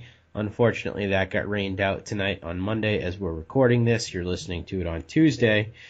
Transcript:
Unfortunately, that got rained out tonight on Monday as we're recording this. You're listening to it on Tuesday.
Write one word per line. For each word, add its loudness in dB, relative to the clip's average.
Unfortunately, 0
that 2
got -2
rained -2
out 0
tonight -4
on -6
Monday 0
as -6
we're -4
recording 2
this. 0
You're -4
listening -4
to -6
it -4
on -6
Tuesday. 2